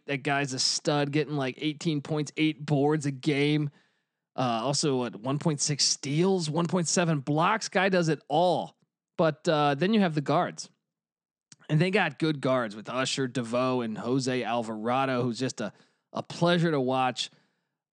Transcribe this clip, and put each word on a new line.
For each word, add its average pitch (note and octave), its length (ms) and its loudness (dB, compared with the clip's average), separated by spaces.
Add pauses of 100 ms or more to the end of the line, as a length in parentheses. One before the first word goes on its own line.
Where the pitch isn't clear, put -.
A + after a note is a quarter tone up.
that C#3 160 -4
guy's C#3+ 300 -2
a C3 60 -6
stud, C#3+ 540 0
getting, D3 240 -2
like, C3 220 -4
eighteen D3+ 440 -2
points, D3+ 340 -4
eight D#3 280 0
boards D3 400 2
a C#3+ 60 -2
game. D3 600 0 (680)
Uh, A#2+ 260 0
also, C#3 360 0
what, A2+ 180 -4
one C3 220 -4
point D3 220 -2
six - 240 0
steals, F3 640 0
one E3 180 -2
point E3 220 0
seven E3 320 2
blocks. E3+ 480 0
Guy F#3+ 200 2
does F3+ 200 2
it D#3 200 0
all. D3+ 480 2 (420)
But, D#3+ 280 2
uh, D3 280 4
then F#3 180 0
you A3 80 4
have F3 140 2
the D3 80 0
guards. C#3 480 -2 (1000)
And D3+ 100 4
they F3+ 120 4
got F#3 280 0
good D#3 220 0
guards B2+ 340 0
with G#2+ 140 -14
Usher, B2+ 400 -2
DeVoe, B2 540 -2
and A2 140 -4
Jose B2 460 -2
Alvarado, A#2+ 800 -2
who's A#2 160 -2
just B2+ 220 -4
a, G#2 100 -6 (440)
a A2+ 80 -6
pleasure E3+ 480 2
to D3 100 0
watch. C3 500 0 (640)